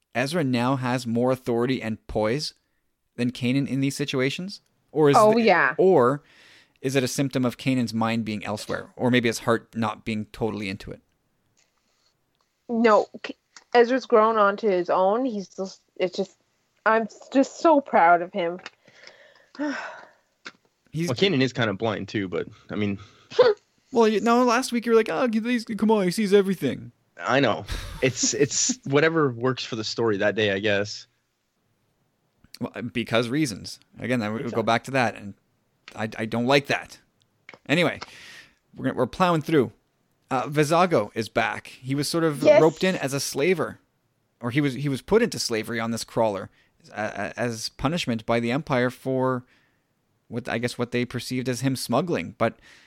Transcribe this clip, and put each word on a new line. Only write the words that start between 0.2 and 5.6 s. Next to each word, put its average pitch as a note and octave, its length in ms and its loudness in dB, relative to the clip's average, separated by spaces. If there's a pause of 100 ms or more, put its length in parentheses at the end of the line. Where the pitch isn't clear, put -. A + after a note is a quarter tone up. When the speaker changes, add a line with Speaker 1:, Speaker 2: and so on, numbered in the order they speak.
Speaker 1:
now B2+ 340 0
has B2+ 280 -2
more A#2+ 260 0
authority B2 520 -2
and A2 240 -8
poise A2+ 480 -2 (640)
than B2 140 -2
Kanan B2+ 360 -2
in C3 140 -4
these C3+ 140 -2
situations? C#3+ 680 -4 (300)
Or D3 200 6
is D3 80 8
Speaker 2:
Oh, G#3+ 160 8
Speaker 1:
the, A#3 60 2
Speaker 2:
yeah. D#3+ 360 4